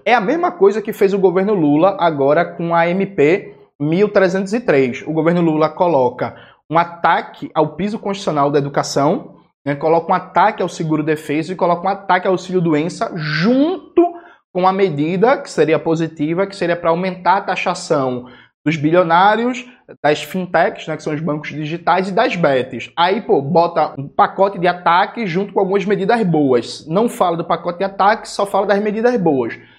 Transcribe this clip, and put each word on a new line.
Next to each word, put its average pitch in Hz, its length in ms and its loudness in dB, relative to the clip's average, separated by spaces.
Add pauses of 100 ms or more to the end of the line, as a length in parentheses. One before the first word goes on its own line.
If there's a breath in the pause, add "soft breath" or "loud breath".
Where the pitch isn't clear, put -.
É 220 80 2
a 240 80 4
mesma 330 300 0
coisa 208 300 2
que 208 100 -6
fez 196 220 2
o 202 60 0
governo 190 340 2
Lula 160 460 4
agora 156 440 2
com 170 300 -6
a 170 140 2
M 185 180 0
P 170 500 0 (260 loud breath)
mil 170 280 2
trezentos 190 440 0
e 240 60 0
três. 135 480 0
O 156 60 -4
governo 170 280 2
Lula 156 280 2
coloca 135 640 0 (340 loud breath)
um - 80 0
ataque 170 760 -2
ao 165 220 0
piso 208 220 -4
constitucional 156 540 -2
da 147 80 2
educação, 143 800 -2 (280 soft breath)
né, 139 80 -2
coloca 165 380 0
um 185 40 2
ataque 190 460 0
ao 185 60 -2
seguro-defeso 156 840 -2
e - 20 -10
coloca 175 320 0
um 190 40 0
ataque 190 360 -2
ao 190 60 2
auxílio-doença 170 840 -2
junto 220 840 0 (520 loud breath)
com 185 140 2
a 190 60 4
medida 190 640 2
que - 120 -12
seria 156 300 2
positiva, 160 640 -2
que 196 100 -8
seria 170 200 -2
pra 170 140 -2
aumentar 180 480 0
a 202 40 -4
taxação 156 840 -2 (400 loud breath)
dos 156 100 0
bilionários, 180 920 2 (380 loud breath)
das 147 180 2
fintechs, 185 640 -2
né, 156 120 -6
que - 40 -16
são 156 120 -6
os 147 80 -4
bancos 151 280 -4
digitais, 170 600 -2
e - 20 -6
das 226 240 0
bets. 131 600 -2
Aí, 185 260 0
pô, 175 200 0
bota 165 560 0
um 139 100 -10
pacote 196 520 0
de 175 80 0
ataque 180 580 0
junto 190 280 -4
com 214 80 0
algumas 190 240 0
medidas 208 380 0
boas. 143 600 0
Não 196 220 0
fala 180 300 -2
do 165 80 -6
pacote 170 320 -4
de 190 80 -2
ataque, 196 420 0
só - 180 -4
fala 196 220 0
das 202 160 2
medidas 220 320 0
boas. 147 420 0 (220 loud breath)